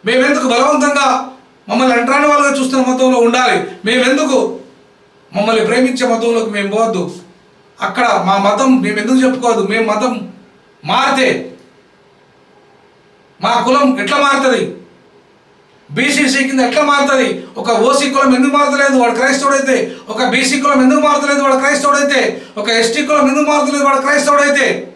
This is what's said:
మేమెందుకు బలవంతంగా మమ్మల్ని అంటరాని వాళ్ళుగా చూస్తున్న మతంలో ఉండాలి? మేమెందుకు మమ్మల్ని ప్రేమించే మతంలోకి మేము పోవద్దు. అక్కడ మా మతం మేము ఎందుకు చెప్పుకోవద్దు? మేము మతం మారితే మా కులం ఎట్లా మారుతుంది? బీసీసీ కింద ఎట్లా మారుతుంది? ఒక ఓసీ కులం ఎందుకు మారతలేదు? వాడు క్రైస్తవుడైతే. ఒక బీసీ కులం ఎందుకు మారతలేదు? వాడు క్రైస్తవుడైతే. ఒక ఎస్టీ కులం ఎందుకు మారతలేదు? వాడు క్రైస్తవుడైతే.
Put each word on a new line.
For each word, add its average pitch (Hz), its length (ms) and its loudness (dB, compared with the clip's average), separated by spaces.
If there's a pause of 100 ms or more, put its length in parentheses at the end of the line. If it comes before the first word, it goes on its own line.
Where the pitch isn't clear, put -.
మేమెందుకు 254 440 0
బలవంతంగా 277 800 0 (380)
మమ్మల్ని 247 260 0
అంటరాని 262 320 0
వాళ్ళుగా 285 340 2
చూస్తున్న 262 300 0
మతంలో 254 280 2
ఉండాలి? 233 380 2 (280)
మేమెందుకు 254 760 0 (760)
మమ్మల్ని 220 320 0
ప్రేమించే 254 420 0
మతంలోకి 226 460 -2
మేము 202 200 -4
పోవద్దు. 190 280 -2 (840)
అక్కడ 240 200 -2 (220)
మా 196 80 2 (100)
మతం 254 240 0 (140)
మేము 208 180 -4
ఎందుకు 262 220 0
చెప్పుకోవద్దు? 233 480 0
మేము 226 200 -2
మతం 226 200 -2 (760)
మారితే 262 380 0 (2250)
మా 220 80 0 (140)
కులం 269 200 2 (160)
ఎట్లా 285 220 -2
మారుతుంది? 262 380 2 (1300)
బీసీసీ 269 520 0
కింద 262 200 -2
ఎట్లా 302 220 0
మారుతుంది? 277 360 2 (340)
ఒక 233 100 -6 (160)
ఓసీ 277 240 2
కులం 269 260 2
ఎందుకు 269 200 2
మారతలేదు? 277 440 2
వాడు 233 180 0
క్రైస్తవుడైతే. 262 580 0 (360)
ఒక 247 200 -2
బీసీ 262 280 0
కులం 277 240 2
ఎందుకు 294 220 4
మారతలేదు? 285 400 0
వాడు 262 160 2
క్రైస్తవుడైతే. 277 580 0 (400)
ఒక 208 80 -4 (120)
ఎస్టీ 226 280 0
కులం 294 240 2
ఎందుకు 294 180 0
మారతలేదు? 285 380 0
వాడు 262 180 2
క్రైస్తవుడైతే. 285 600 2 (300)